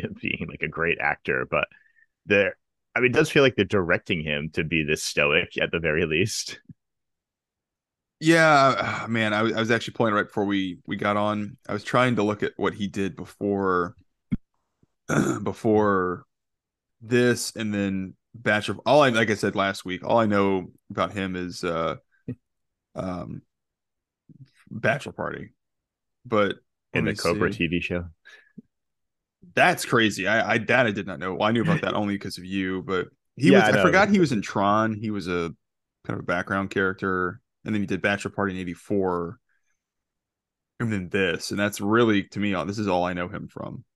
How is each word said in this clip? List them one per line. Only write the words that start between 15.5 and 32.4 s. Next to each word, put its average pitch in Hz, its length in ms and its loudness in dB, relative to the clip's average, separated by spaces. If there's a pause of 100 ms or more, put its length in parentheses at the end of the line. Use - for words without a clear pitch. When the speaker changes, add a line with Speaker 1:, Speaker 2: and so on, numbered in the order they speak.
Speaker 2:
this, 120 560 0
and 107 180 -4
then 98 400 -4 (180)
Bachelor. 107 440 -2 (100)
All 139 160 6
I, 135 60 6
like 113 220 2
I 107 40 2
said 101 220 -2
last 98 280 -2
week, 90 200 -8
all 117 140 4
I 113 80 4
know 98 440 2 (180)
about 92 240 -4
him 95 220 -6
is, 90 300 -8
uh, 82 320 -2 (960)
um, 90 480 -10 (1300)
Bachelor 110 420 -4
Party, 76 380 -8 (760)
but 107 320 0 (380)
Speaker 1:
in 113 100 0
Speaker 2:
Let - 0 -
Speaker 1:
the 107 80 -2
Speaker 2:
me - 20 -4
Speaker 1:
Cobra 101 340 0
Speaker 2:
see. - 20 0
Speaker 1:
T 87 160 -2
V 85 140 0
show. 87 240 -6 (1500)
Speaker 2:
That's 151 300 2
crazy. 107 420 2
I, 104 280 2
I, 117 40 2
that 117 280 2
I 107 60 0
did 101 140 -6
not 90 120 -10
know. 90 220 -6
I 104 120 2
knew 117 100 2
about 165 200 2
that 95 120 -2
Speaker 1:
<laughs> - 0 -
Speaker 2:
only 101 240 -2
'cause 95 200 -12
of 90 60 -16